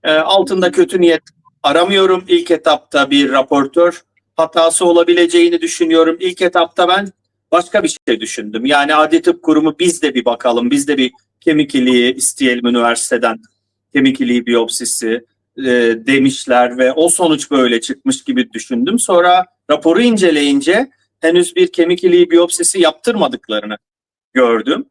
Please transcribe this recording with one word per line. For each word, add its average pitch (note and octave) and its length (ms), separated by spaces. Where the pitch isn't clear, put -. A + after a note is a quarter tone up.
E, D#3 80
altında F3+ 580
kötü F3+ 300
niyet E3+ 220
aramıyorum. F#3 680
İlk E3+ 220
etapta D3 600
bir C#3+ 220
raportör C#3+ 720
hatası E3 500
olabileceğini E3+ 760
düşünüyorum. E3 600
İlk F3+ 220
etapta F3 460
ben F#3+ 200
başka - 300
bir - 140
şey A2+ 120
düşündüm. A2 460
Yani C#3+ 280
Adli D#3 280
Tıp - 200
Kurumu D#3 360
biz F3 240
de C3+ 120
bir B2 100
bakalım, A#2+ 460
biz C#3 180
de C#3+ 80
bir B2+ 160
kemik D3+ 340
iliği B2+ 400
isteyelim B2 520
üniversiteden, A#2 720
kemik C3+ 280
iliği A#2+ 260
biyopsisi, A#2 760
e, C3+ 40
demişler B2+ 720
ve C3 140
o D#3+ 160
sonuç D#3 420
böyle B2 300
çıkmış - 440
gibi B2+ 280
düşündüm. A#3 460
Sonra F3+ 480
raporu E3 300
inceleyince F3 920
henüz F3 360
bir F3+ 160
kemik F3 320
iliği F3 260
biyopsisi E3+ 500
yaptırmadıklarını A#2+ 960
gördüm. B2 580